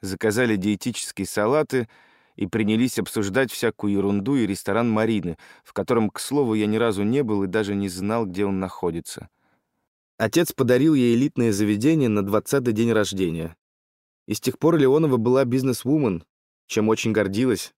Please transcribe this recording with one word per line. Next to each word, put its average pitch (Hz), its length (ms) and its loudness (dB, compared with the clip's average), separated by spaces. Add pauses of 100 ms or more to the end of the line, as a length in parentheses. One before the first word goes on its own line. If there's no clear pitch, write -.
заказали 107 540 0
диетические 98 680 -4
салаты 123 640 0 (480)
и 101 120 -4
принялись 110 520 0
обсуждать 107 520 -2
всякую 104 420 -2
ерунду 101 420 0
и 113 120 0
ресторан 101 420 -2
Марины, 107 480 0 (260)
в - 100 -20
котором, 110 360 0
к - 100 -12
слову, 131 360 0
я 107 100 0
ни 107 120 0
разу 110 260 0
не 127 200 0
был 104 200 0
и 95 40 -2
даже 101 280 -2
не 98 120 -4
знал, 101 380 -4
где 95 200 -4
он 98 140 -2
находится. 87 680 -6 (880)
Отец 135 340 2
подарил 131 420 4
ей 120 220 4
элитное 120 360 2
заведение 110 580 2
на 104 140 0
двадцатый 113 500 0
день 117 180 2
рождения. 92 640 -2 (720)
И - 60 -4
с - 80 -6
тех - 180 -4
пор 165 180 4
Леонова 139 400 4
была 123 280 2
бизнесвумен, 127 760 -2 (440)
чем 107 220 0
очень 110 220 0
гордилась. 104 680 0